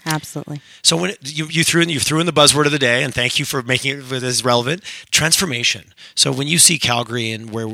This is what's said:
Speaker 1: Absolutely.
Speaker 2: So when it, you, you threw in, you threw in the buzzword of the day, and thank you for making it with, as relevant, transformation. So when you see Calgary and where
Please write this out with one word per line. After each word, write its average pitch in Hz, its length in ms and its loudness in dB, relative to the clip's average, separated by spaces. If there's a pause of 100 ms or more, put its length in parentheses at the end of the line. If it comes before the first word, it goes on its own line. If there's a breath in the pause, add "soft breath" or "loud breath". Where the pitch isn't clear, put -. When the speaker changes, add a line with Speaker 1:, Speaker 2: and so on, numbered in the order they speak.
Speaker 1:
Absolutely. 151 560 -6 (220 loud breath)
Speaker 2:
So - 120 4
when 180 160 -2
it, 226 120 -14
you, 151 240 -6
you 160 160 0
threw 165 180 2
in, 170 80 2
you 151 100 -2
threw 151 200 0
in 170 80 0
the 165 60 0
buzzword 143 340 6
of 143 40 2
the 147 80 0
day, 127 240 2
and 143 100 -2
thank 123 260 -2
you 147 60 -2
for 135 180 -4
making 131 340 -2
it 131 140 -16
with, 127 120 -4
as 123 220 -2
relevant, 123 380 2 (260 loud breath)
transformation. 147 840 0 (200 loud breath)
So - 180 2
when 135 160 -2
you 165 120 2
see 170 180 4
Calgary 120 540 -2
and 113 180 -10
where 113 240 -4